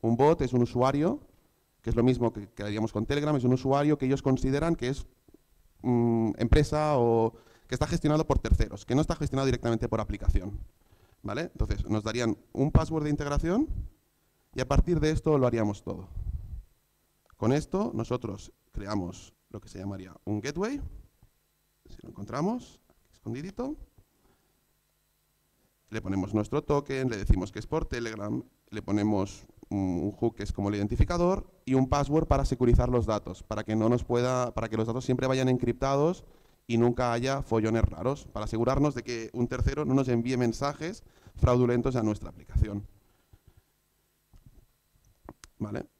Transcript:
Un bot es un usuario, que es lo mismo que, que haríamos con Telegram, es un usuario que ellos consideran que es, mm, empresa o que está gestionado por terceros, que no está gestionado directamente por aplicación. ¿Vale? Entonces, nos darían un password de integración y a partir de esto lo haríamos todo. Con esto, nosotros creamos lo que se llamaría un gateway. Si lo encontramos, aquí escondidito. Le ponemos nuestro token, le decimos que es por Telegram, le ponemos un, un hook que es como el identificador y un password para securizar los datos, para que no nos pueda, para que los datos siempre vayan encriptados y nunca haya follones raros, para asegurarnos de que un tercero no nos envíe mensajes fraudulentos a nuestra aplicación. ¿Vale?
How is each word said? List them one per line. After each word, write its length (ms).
Un 140
bot 260
es 100
un 100
usuario, 580
que 100
es 60
lo 60
mismo 300
que, 180
que 120
haríamos 300
con 140
Telegram, 300
es 80
un 100
usuario 420
que 100
ellos 160
consideran 540
que 120
es, 180
mm, 540
empresa 640
o 360
que 80
está 120
gestionado 400
por 120
terceros, 460
que 100
no 60
está 160
gestionado 300
directamente 420
por 120
aplicación. 580
¿Vale? 200
Entonces, 460
nos 160
darían 340
un 180
password 340
de 60
integración 580
y 60
a 80
partir 320
de 100
esto 260
lo 120
haríamos 340
todo. 260
Con 160
esto, 400
nosotros 600
creamos 640
lo 100
que 80
se 100
llamaría 360
un 160
gateway. 400
Si 140
lo 80
encontramos, 760
aquí 260
escondidito. 600
Le 100
ponemos 340
nuestro 280
token, 480
le 60
decimos 340
que 80
es 80
por 200
Telegram, 580
le 120
ponemos 640
un, 340
un 80
hook 240
que 80
es 80
como 160
el 80
identificador 760
y 100
un 140
password 380
para 180
securizar 460
los 160
datos, 360
para 220
que 100
no 140
nos 160
pueda, 500
para 140
que 80
los 100
datos 180
siempre 220
vayan 220
encriptados 760
y 100
nunca 380
haya 260
follones 420
raros, 440
para 180
asegurarnos 500
de 80
que 300
un 160
tercero 380
no 80
nos 140
envíe 280
mensajes 680
fraudulentos 600
a 60
nuestra 260
aplicación. 580
¿Vale? 280